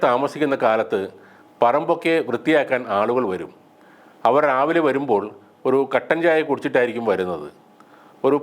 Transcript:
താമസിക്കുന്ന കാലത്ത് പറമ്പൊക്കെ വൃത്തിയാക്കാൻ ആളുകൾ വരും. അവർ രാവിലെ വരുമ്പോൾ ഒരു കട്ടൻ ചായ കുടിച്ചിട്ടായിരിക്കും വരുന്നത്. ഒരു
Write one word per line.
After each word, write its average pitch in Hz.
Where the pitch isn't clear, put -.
താമസിക്കുന്ന 139
കാലത്ത് 110
പറമ്പൊക്കെ 165
വൃത്തിയാക്കാൻ 127
ആളുകൾ 120
വരും. 90
അവർ 139
രാവിലെ 156
വരുമ്പോൾ 131
ഒരു 131
കട്ടൻ 135
ചായ 160
കുടിച്ചിട്ടായിരിക്കും 127
വരുന്നത്. 90
ഒരു 139